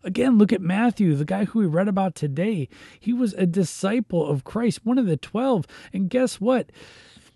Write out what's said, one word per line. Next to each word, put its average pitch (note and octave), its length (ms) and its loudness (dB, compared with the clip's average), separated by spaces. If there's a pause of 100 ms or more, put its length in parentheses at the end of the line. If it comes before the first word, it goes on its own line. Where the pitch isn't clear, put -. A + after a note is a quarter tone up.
Again, A#3+ 340 2
look G#3 160 6
at F#3+ 80 -2
Matthew, F#3+ 540 2
the D3 100 -2
guy F#3+ 180 -2
who A3+ 160 -4
we G3+ 60 2
read F3 240 0
about F#3+ 260 -2
today. D3+ 540 -4 (280)
He A3 140 -4
was A#3+ 220 0
a F#3 120 0
disciple F3+ 800 0
of C#3+ 200 -4
Christ, A3 400 -4
one B3 120 0
of B3 80 2
the D#3+ 120 0
twelve. A#3+ 500 -2 (240)
And F#3+ 180 -2
guess B3+ 300 0
what? A#3 320 0 (640)